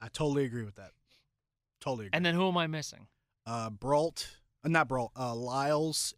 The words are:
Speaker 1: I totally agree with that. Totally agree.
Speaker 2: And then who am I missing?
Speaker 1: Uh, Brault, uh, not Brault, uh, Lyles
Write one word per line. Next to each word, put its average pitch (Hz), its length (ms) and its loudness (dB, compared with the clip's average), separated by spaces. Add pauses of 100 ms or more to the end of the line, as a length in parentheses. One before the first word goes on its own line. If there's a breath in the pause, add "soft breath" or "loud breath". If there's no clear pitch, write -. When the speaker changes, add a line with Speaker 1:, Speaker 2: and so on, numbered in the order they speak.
Speaker 1:
I 113 80 -12
totally 143 360 2
agree 120 200 -4
with 104 120 -12
that. 98 160 -18 (880 soft breath)
Totally 117 260 -4
agree. 98 100 -2
Speaker 2:
And 175 80 0
then 170 100 4
who 185 140 4
am 180 80 2
I 170 120 2
missing? 151 400 -8 (360)
Speaker 1:
Uh, 113 260 -4
Brault, 147 640 0 (280)
uh, 151 40 0
not 160 200 4
Brault, 123 300 -2
uh, 123 160 -2
Lyles 143 840 0